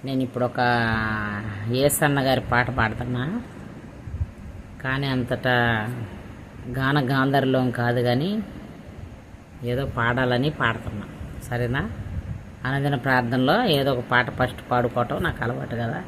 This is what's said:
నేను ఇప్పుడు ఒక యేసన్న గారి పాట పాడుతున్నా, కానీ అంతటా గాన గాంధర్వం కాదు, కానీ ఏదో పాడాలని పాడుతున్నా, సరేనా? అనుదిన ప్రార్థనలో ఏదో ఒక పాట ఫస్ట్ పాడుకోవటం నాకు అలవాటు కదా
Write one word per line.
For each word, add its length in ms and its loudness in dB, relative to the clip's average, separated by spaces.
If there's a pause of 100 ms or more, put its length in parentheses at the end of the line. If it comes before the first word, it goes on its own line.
నేను 220 0
ఇప్పుడు 200 0
ఒక 140 -2 (1120)
యేసన్న 520 4
గారి 240 4
పాట 160 4 (100)
పాడుతున్నా, 460 0 (1600)
కానీ 320 -2
అంతటా 420 2 (1200)
గాన 200 2 (140)
గాంధర్వం 560 4 (120)
కాదు, 280 2
కానీ 240 2 (1400)
ఏదో 100 0 (140)
పాడాలని 520 2 (120)
పాడుతున్నా, 440 -2 (440)
సరేనా? 340 -2 (840)
అనుదిన 260 0 (100)
ప్రార్థనలో 520 4 (200)
ఏదో 180 2
ఒక 80 -2 (100)
పాట 140 6 (120)
ఫస్ట్ 320 0
పాడుకోవటం 560 2
నాకు 200 -4
అలవాటు 360 -4
కదా 240 -4